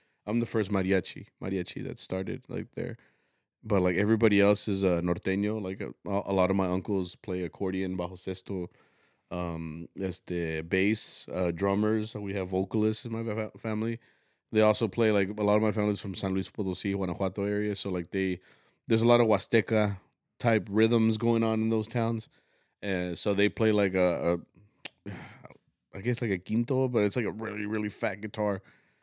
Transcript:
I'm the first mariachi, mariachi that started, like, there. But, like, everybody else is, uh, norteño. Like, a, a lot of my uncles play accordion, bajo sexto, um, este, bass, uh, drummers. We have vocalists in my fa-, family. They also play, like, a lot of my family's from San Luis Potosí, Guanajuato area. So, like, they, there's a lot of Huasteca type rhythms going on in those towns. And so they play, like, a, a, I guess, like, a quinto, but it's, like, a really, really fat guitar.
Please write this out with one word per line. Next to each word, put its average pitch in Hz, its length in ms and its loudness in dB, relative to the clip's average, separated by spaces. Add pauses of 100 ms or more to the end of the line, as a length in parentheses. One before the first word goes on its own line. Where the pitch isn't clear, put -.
(260)
I'm 117 140 0
the 117 60 0
first 104 260 0
mariachi, 95 560 0 (140)
mariachi 98 440 -6
that 90 140 -8
started, 98 480 -6
like, 95 280 -8
there. 90 220 -6 (680)
But, 104 180 2
like, 90 140 4
everybody 104 460 4
else 104 260 4
is, 98 160 0
uh, 87 180 2
norteño. 95 600 -2
Like, 95 200 -8
a, 58 100 -8 (140)
a 98 280 -2
lot 92 160 4
of 95 60 2
my 95 120 2
uncles 92 480 -2
play 92 280 -6
accordion, 95 540 -4
bajo 90 200 -6
sexto, 92 500 -6 (640)
um, 82 560 -6 (120)
este, 85 680 -4
bass, 98 640 0
uh, 90 200 0
drummers. 104 640 0
We 101 180 -6
have 95 160 -4
vocalists 107 560 0
in 117 80 -8
my 113 100 -6
fa-, 107 340 -4
family. 113 420 -4 (520)
They 110 100 4
also 107 260 4
play, 110 240 2
like, 98 180 4 (100)
a 107 40 0
lot 104 120 4
of 107 80 4
my 110 80 2
family's 104 300 0
from 98 140 -8
San 95 180 -2
Luis 95 160 -2
Potosí, 98 440 -4
Guanajuato 95 520 -2
area. 104 300 -2
So, - 140 -6
like, 90 220 -4
they, 95 280 0 (480)
there's 113 140 4
a 117 60 4
lot 120 140 8
of 113 60 4
Huasteca 107 720 2 (420)
type 110 300 2
rhythms 110 480 4
going 113 260 2
on 110 180 0
in 113 80 0
those 110 180 0
towns. 113 400 -2 (540)
And 90 360 -2
so 101 160 0
they 101 140 4
play, 110 240 2
like, 101 240 2
a, 87 420 2 (720)
a, 104 40 -10 (840)
I 95 60 -12
guess, 120 200 -2
like, 113 100 0
a 95 60 0
quinto, 120 520 0
but 117 140 2
it's, 101 120 2
like, 120 100 -2
a 90 60 -4
really, 104 340 -8
really 107 240 -2
fat 101 300 -6
guitar. 104 420 -2 (400)